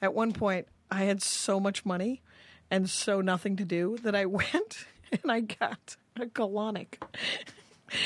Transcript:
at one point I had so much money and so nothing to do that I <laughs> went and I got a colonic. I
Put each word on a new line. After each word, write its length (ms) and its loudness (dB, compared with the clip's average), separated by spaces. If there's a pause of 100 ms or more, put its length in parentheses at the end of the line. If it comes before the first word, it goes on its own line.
at 140 2
one 160 2
point 360 0 (220)
I 140 2
had 180 4
so 380 0
much 260 0
money 360 -2 (500)
and 180 4
so 320 0
nothing 360 0
to 80 -2
do 360 0
that 140 0
I 100 4
<laughs> 140 0
went 460 -2 (360)
and 100 0
I 100 2
got 540 -4 (240)
a 60 -2
colonic. 720 -2 (960)
I 40 -6 (100)